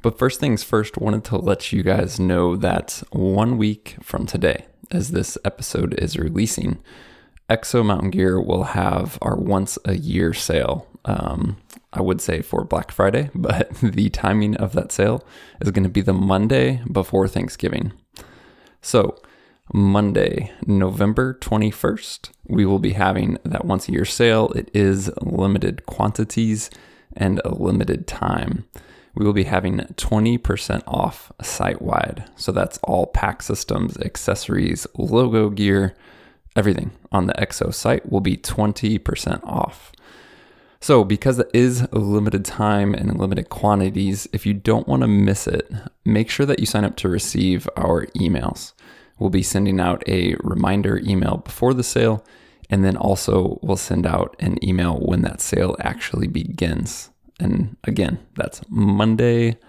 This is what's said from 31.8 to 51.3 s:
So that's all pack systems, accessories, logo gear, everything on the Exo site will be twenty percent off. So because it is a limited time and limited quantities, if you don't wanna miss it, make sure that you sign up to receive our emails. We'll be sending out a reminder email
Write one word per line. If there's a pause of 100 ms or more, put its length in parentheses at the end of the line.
So
that's
all
pack
systems,
accessories, (100)
logo
gear, (600)
everything (220)
on
the
Exo
site
will
be
twenty
percent
off. (880)
So
because
it
is
a
limited
time
and
limited
quantities,
if
you
don't
wanna
miss
it, (320)
make
sure
that
you
sign
up
to
receive
our (100)
emails. (460)
We'll
be
sending
out
a
reminder
email